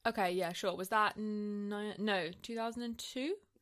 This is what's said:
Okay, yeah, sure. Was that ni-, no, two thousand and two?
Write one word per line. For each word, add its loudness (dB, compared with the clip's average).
Okay, 2
yeah, 0
sure. 0
Was -4
that 4
ni-, -2
no, 2
two -6
thousand -2
and -4
two? -2